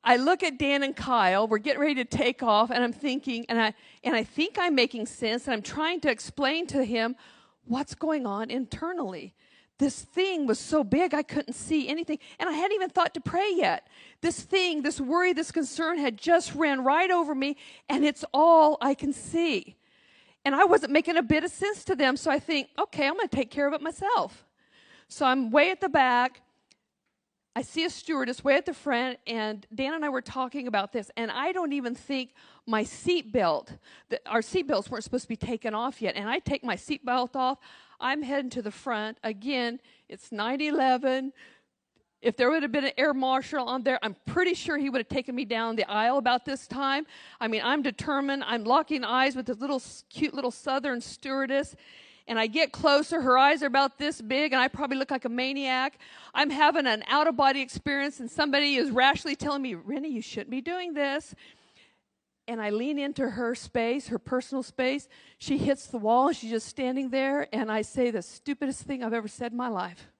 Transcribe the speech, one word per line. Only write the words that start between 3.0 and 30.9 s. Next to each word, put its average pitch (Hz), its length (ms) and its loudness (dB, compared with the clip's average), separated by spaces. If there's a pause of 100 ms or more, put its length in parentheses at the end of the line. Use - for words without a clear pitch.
and 233 140 0
I, 214 120 2 (300)
and 233 140 0
I 226 60 0
think 349 360 -2
I'm 349 160 2
making 240 300 0
sense, 233 400 -4
and 262 80 -2
I'm 208 80 -2
trying 311 400 -4
to 285 100 2
explain 285 560 -2
to 277 160 0
him 233 320 -2 (500)
what's 254 300 -4
going 311 300 -2
on 208 260 -4
internally. 247 840 -6 (440)
This 277 240 -2
thing 359 440 -2
was 220 140 0
so 311 240 2
big, 285 300 2
I 294 100 0
couldn't 285 300 -4
see 311 340 -2
anything, 311 320 -4 (180)
and 349 120 -2
I 311 40 -2
hadn't 381 220 0
even 370 140 -2
thought 339 240 0
to 285 80 -8
pray - 320 0
yet. 240 340 0 (320)
This - 220 -2
thing, 359 400 0
this 285 180 -2
worry, 339 320 2
this 311 220 -2
concern 320 440 -2
had 247 200 -2
just 339 360 2
ran 285 300 0
right 320 260 4
over 330 240 2
me, 277 220 -2 (320)
and - 160 0
it's 302 300 0
all 311 480 8
I 269 120 2
can 277 200 -2
see. 320 640 -2 (680)
And 277 100 4
I 339 80 8
wasn't 392 300 6
making 330 240 4
a 349 40 6
bit 302 220 2
of 349 80 -4
sense 403 320 -4
to 381 120 0
them, 262 200 4
so 294 160 -2
I 285 80 2
think, 294 300 -2 (100)
"Okay, 302 260 -2
I'm 302 100 0
gonna 403 120 -2
take - 240 -2
care 285 160 0
of 294 60 0
it 302 80 -4
myself." 359 640 -4 (640)
So - 160 -4
I'm 254 260 2
way 294 180 6
at 381 120 -4
the 359 80 0
back. 254 520 2 (1120)
I 247 60 -2
see 320 220 -4
a 339 60 0
stewardess 262 520 -4
way 277 140 4
at 349 100 2
the 339 80 -4
front, 254 540 -2
and 214 480 -4
Dan 269 180 -2
and 311 120 -4
I 285 40 -2
were 254 120 -2
talking 254 440 -6
about 202 280 -2